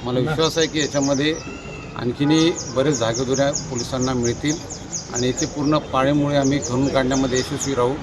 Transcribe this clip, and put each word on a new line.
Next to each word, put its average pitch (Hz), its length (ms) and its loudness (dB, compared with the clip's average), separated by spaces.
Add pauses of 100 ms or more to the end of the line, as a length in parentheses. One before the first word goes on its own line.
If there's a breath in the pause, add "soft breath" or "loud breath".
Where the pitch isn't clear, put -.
मला 123 160 0
विश्वास 156 380 2
आहे 160 100 2
की 151 120 -2
याच्यामध्ये 143 560 2 (600)
आणखीनही 151 560 4 (240)
बरेच 135 240 2
धागेदोऱ्या 127 520 0
पोलिसांना 127 640 -2
मिळतील 120 420 0 (580)
आणि 120 140 0
याचे 127 180 0
पूर्ण 147 320 0
पाळेमुळे 143 580 2
आम्ही 139 240 2
खणून 127 280 0
काढण्यामध्ये 131 520 2
यशस्वी 135 360 -2
राहू. 123 280 2